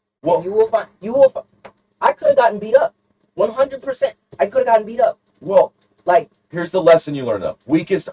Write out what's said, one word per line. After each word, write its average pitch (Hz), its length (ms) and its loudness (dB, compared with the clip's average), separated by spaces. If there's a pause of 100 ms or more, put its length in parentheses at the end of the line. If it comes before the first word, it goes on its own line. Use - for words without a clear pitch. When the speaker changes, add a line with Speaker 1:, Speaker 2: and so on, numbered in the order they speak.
(240)
Speaker 1:
Well, 165 200 0
Speaker 2:
You 190 100 -8
will 220 140 2
find, 220 200 -4 (140)
you 214 120 -8
will 269 160 4
fi-, - 120 -8 (600)
I 554 120 2
could 605 160 0
have 571 80 2
gotten 440 220 2
beat 440 160 0
up. - 200 0 (400)
One - 160 -2
hundred 440 320 -4
percent, - 320 -6 (240)
I - 80 0
could 262 120 -4
have 247 80 -2
gotten 220 180 2
beat 233 160 -6
up. - 180 0 (220)
Speaker 1:
Well, 196 320 2 (320)
Speaker 2:
Like, 175 240 0 (200)
Speaker 1:
here's 170 220 -8
the 185 100 -2
lesson 160 320 4
you 135 120 -8
learn, 107 160 -4
though. 92 160 -8 (100)
Weakest 160 460 -2